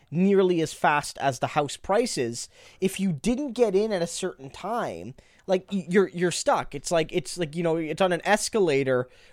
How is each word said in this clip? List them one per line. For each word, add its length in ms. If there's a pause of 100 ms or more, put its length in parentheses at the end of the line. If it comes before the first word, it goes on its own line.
(120)
nearly 480
as 120
fast 460
as 220
the 80
house 280
prices. 720 (320)
If 200
you 120
didn't 400
get 220
in 180
at 100
a 60
certain 420
time, 640 (320)
like, 240
y-, 180
you're, 200
you're 240
stuck. 420
It's 160
like, 220
it's 260
like, 160
you 80
know, 140
it's 240
on 120
an 120
escalator 840 (240)